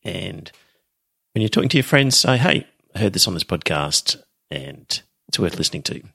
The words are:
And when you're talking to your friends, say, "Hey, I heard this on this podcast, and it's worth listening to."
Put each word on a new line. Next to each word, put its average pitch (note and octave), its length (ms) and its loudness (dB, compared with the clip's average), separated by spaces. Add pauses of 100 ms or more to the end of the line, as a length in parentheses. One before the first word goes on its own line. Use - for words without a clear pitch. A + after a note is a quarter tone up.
And F#2 480 -12 (800)
when A2+ 80 0
you're A2 60 2
talking - 220 2
to C3 80 2
your C3 80 4
friends, C#3 320 4
say, C3 180 4
"Hey, D3+ 320 2 (260)
I G2 60 -8
heard G2+ 140 2
this F2+ 160 0
on F#2+ 40 -4
this E2 120 -4
podcast, - 760 -2 (300)
and - 500 -10 (280)
it's - 100 -4
worth F2 180 0
listening D#2+ 260 -4
to." - 200 -8 (120)